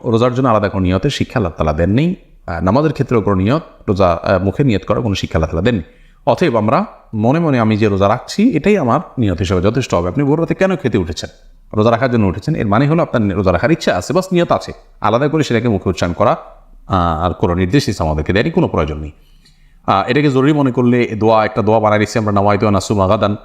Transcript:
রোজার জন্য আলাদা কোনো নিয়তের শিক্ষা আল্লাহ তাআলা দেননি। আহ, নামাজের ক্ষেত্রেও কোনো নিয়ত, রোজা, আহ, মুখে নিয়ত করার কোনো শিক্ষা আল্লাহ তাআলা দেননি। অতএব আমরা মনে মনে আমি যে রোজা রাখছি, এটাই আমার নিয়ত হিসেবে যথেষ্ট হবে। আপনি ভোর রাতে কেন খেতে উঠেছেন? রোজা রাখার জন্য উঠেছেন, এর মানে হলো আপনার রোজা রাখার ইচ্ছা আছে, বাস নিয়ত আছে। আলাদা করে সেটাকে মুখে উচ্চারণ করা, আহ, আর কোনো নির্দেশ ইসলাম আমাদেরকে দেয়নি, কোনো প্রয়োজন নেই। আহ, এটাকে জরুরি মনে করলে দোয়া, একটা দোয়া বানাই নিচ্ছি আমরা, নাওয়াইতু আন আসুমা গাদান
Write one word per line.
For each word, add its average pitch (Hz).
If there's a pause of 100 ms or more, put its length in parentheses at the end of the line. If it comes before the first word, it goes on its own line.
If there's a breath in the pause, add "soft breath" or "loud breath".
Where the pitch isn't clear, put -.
রোজার 120
জন্য 131
আলাদা 104
কোনো 95
নিয়তের 95
শিক্ষা -
আল্লাহ 87
তাআলা 80
দেননি। 107 (320)
আহ, 85
নামাজের 131
ক্ষেত্রেও 127
কোনো 101
নিয়ত, 110 (260)
রোজা, 90
আহ, 95
মুখে 98
নিয়ত 110
করার 123
কোনো 104
শিক্ষা 92
আল্লাহ 80
তাআলা 85
দেননি। 113 (440 soft breath)
অতএব 127
আমরা 120 (280)
মনে 117
মনে 147
আমি 107
যে 107
রোজা 98
রাখছি, 156
এটাই 202
আমার 139 (180)
নিয়ত 98
হিসেবে 90
যথেষ্ট 117
হবে। 87
আপনি 135
ভোর 151
রাতে 165
কেন 190
খেতে 117
উঠেছেন? 85 (440)
রোজা 107
রাখার 117
জন্য 113
উঠেছেন, 101
এর 120
মানে 110
হলো 160
আপনার 104
রোজা 92
রাখার 117
ইচ্ছা 160
আছে, -
বাস 185
নিয়ত 170
আছে। - (280)
আলাদা 117
করে 151
সেটাকে 117
মুখে 98
উচ্চারণ 87
করা, 104
আহ, 85
আর 92
কোনো 90
নির্দেশ 92
ইসলাম 95
আমাদেরকে 78
দেয়নি, 123
কোনো 165
প্রয়োজন 78
নেই। 76 (760 soft breath)
আহ, 98
এটাকে 147
জরুরি 135
মনে 139
করলে 123 (100)
দোয়া, 110
একটা 107
দোয়া 107
বানাই 107
নিচ্ছি 107
আমরা, 107
নাওয়াইতু 101
আন 101
আসুমা 98
গাদান 107